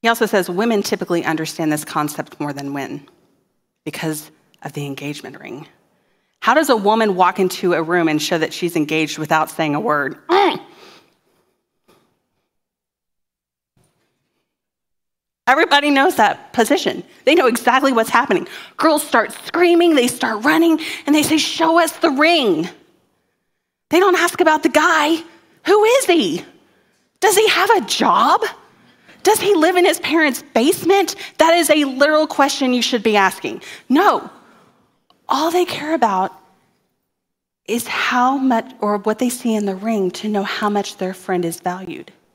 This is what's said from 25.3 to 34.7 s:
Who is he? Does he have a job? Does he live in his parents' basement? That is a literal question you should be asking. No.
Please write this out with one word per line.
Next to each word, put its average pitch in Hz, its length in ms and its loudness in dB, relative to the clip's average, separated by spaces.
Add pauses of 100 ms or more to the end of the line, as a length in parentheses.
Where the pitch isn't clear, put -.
Who 415 180 4
is 494 220 2
he? 302 400 0 (720)
Does 427 160 2
he 415 140 4
have 370 220 0
a 403 100 4
job? 240 640 0 (760)
Does 427 160 4
he 403 160 2
live 339 200 2
in 359 100 4
his 370 140 2
parents' 294 440 0 (100)
basement? 330 640 2 (240)
That 330 160 6
is 339 140 0
a 302 140 4
literal 294 440 2
question 269 440 0
you 247 120 0
should 226 200 -2
be 214 140 2
asking. 185 460 -2 (260)
No. 302 400 2 (1000)